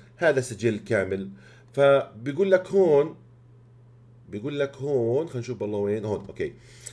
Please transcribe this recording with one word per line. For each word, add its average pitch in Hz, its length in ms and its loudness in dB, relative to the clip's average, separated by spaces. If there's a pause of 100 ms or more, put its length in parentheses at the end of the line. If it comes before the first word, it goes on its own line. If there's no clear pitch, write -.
(160)
هذا 147 240 2
سجل 110 380 -2
كامل. 98 520 -2 (420)
فبيقول 139 800 2
لك 185 180 4
هون، 160 480 4 (1120)
بيقول 135 300 -8
لك 143 180 -2
هون، 131 500 0
خلينا 127 140 -8
نشوف 117 200 -8
بالله 104 180 -4
وين، 101 260 -2
هون، 104 240 -4
أوكي. - 240 -6 (400)